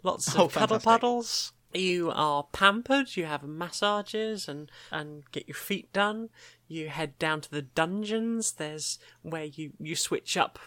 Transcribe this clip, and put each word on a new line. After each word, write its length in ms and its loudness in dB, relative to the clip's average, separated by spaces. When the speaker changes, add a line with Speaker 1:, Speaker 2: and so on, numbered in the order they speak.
Speaker 1:
Lots 240 -2
of 80 -2
Speaker 2:
Oh, 140 8
Speaker 1:
cuddle 300 2
Speaker 2:
fantastic. 40 -14
Speaker 1:
puddles. 680 2
You 400 0
are 380 2
pampered. 640 4
You 120 -2
have 160 -4
massages 1040 -4
and, 200 -10
and 400 -8
get 160 -8
your 80 -12
feet 380 -6
done. 340 0
You 220 -8
head 280 -6
down 220 0
to 100 -14
the 120 -6
dungeons. 920 -2
There's 480 -8
where 240 -8
you, 340 -10
you 160 -6
switch 400 -2
up 300 2